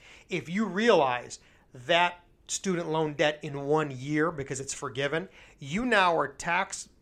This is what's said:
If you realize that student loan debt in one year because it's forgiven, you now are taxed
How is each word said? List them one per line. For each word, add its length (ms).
If 180
you 180
realize 720
that 340
student 420
loan 240
debt 280
in 240
one 260
year 400
because 300
it's 120
forgiven, 540
you 260
now 320
are 120
taxed 600